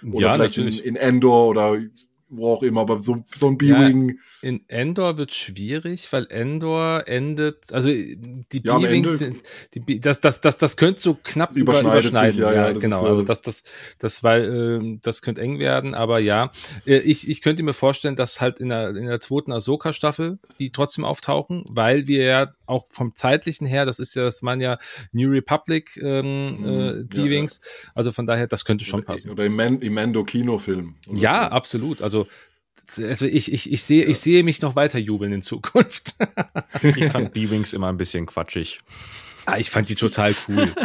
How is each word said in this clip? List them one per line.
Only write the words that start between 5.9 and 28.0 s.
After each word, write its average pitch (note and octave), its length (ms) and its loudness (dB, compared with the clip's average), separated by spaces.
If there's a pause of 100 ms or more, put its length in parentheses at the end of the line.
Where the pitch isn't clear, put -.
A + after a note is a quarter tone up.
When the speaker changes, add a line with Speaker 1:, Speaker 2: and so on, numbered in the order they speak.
Speaker 2:
weil C3 160 -2
Endor D#3+ 760 -2
endet, D3 680 -4
also B2+ 160 2
die A#2+ 760 -6
Speaker 1:
Ja, A#2+ 120 2
am - 80 4
Speaker 2:
B-Wings - 260 4
Speaker 1:
Ende D#3 80 0
Speaker 2:
sind, B2+ 240 -6 (320)
die A#2+ 60 -10
B-, A#2+ 180 -2
das, C#3 240 0
das, C#3+ 180 4
das, D3 160 4
das - 220 0
könnte F3+ 200 4
so E3 240 2
knapp - 280 -2
über-, C3+ 100 0
Speaker 1:
Überschneidet A2+ 440 6
sich, A#2 100 0
Speaker 2:
überschneiden. A2 260 4
Speaker 1:
ja, G#2+ 100 4
Speaker 2:
Ja, G#2 180 4
Speaker 1:
ja, G#2 40 0
das G#2 100 -4
Speaker 2:
genau, G#2 140 0
Speaker 1:
ist F#2 40 0
so. G#2+ 60 2
Speaker 2:
also G#2 160 4
das, A2+ 200 -2
das, - 220 -10 (340)
das, - 260 0
weil, A#2 200 4
ähm, A#2 580 -2
das - 180 -4
könnte A2+ 220 -6
eng C#3 160 -4
werden, C3+ 360 -2
aber A2+ 260 0
ja. G#2+ 320 2 (340)
Äh, C3+ 140 6
ich, - 280 0
ich D3+ 140 -4
könnte D#3+ 200 0
mir D3 120 -2
vorstellen, C3+ 420 -2
dass C3 240 -2
halt B2+ 200 -2
in B2+ 100 -6
der, A2 260 -4
in A2+ 100 -8
der A#2+ 140 -4
zweiten C#3+ 320 -4
Ahsoka-Staffel D3+ 880 -2 (200)
die C3+ 140 -6
trotzdem C#3+ 320 -2
auftauchen, D3 640 -4
weil A#2+ 380 2
wir C#3 180 2
ja C3 300 2 (100)
auch B2+ 240 -4
vom A#2+ 260 -6
zeitlichen D3 520 -2
her, C3+ 180 0
das B2+ 140 -4
ist B2 160 -4
ja, B2+ 100 -2
das B2 180 -4
waren B2+ 200 -4
ja B2 160 -2 (340)
New B2 160 2
Republic, D3+ 720 -2
ähm, C#3 580 -4
Speaker 1:
Mhm. - 40 -8
Speaker 2:
äh, C3 400 -4 (100)
Speaker 1:
Ja, C#3+ 100 -2
Speaker 2:
B-Wings, C#3+ 380 -2
Speaker 1:
ja. - 320 -20
Speaker 2:
also A#2+ 160 -2